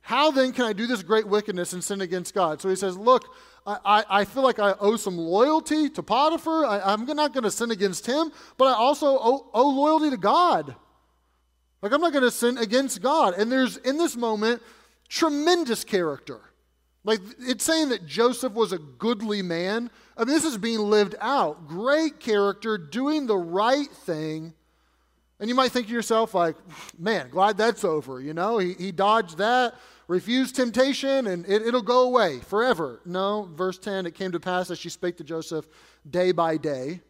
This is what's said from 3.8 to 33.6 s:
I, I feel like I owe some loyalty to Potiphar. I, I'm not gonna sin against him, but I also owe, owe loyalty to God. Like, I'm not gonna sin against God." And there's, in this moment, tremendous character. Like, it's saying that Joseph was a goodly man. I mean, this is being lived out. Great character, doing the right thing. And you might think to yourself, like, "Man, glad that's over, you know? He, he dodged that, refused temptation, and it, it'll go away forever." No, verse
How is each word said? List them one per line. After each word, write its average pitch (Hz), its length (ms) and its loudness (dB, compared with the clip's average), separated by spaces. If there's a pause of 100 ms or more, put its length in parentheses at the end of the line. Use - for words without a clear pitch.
I, 208 200 4 (180)
I 196 40 2
feel 254 180 -2
like 247 160 2
I 202 200 4
owe 208 180 2
some 185 200 -4
loyalty 285 720 2
to - 140 -8
Potiphar. 311 640 0
I, 202 160 0
I'm 214 240 0
not 294 280 -2
gonna 226 160 -2
sin 233 220 -4
against 190 340 -2
him, 294 260 0 (260)
but 262 80 6
I 262 80 4
also 269 460 2
owe, - 340 0
owe 254 160 4
loyalty 302 420 2
to 247 60 -4
God. 202 580 2 (1040)
Like, 208 100 -2
I'm 294 100 2
not 339 120 2
gonna 254 160 4
sin 240 300 0
against 233 420 0
God." 254 340 4
And 220 160 0
there's, 254 260 0
in 269 200 -2
this 330 180 0
moment, 226 460 -2 (480)
tremendous 311 760 0
character. 147 560 -4 (640)
Like, 214 160 0 (200)
it's 254 240 -4
saying 320 260 2
that 196 160 -4
Joseph 214 480 0
was 208 200 0
a 180 40 -4
goodly 208 640 -4
man. 190 480 -4 (260)
I - 80 -4
mean, 262 100 0
this 311 120 2
is 254 120 -4
being 226 220 -4
lived 208 400 2
out. 196 480 -2
Great 277 520 0
character, 202 580 0
doing 262 480 -2
the 214 120 0
right 214 540 0
thing. 160 600 -8 (840)
And 214 100 -6
you 247 60 0
might 254 160 4
think 240 160 -2
to 226 60 -6
yourself, 226 420 0
like, 170 200 2 (420)
"Man, 165 320 -2
glad 190 280 2
that's 214 260 0
over, 139 380 -2
you 151 120 -8
know? 202 260 -2
He, 180 140 -2
he 190 180 -8
dodged 190 460 2
that, 240 380 0 (320)
refused 220 480 -2
temptation, 262 720 0
and 180 180 -4
it, 202 160 2
it'll 240 200 0
go 247 240 4
away 208 340 2
forever." 180 680 -2
No, 196 480 -4
verse 180 240 -4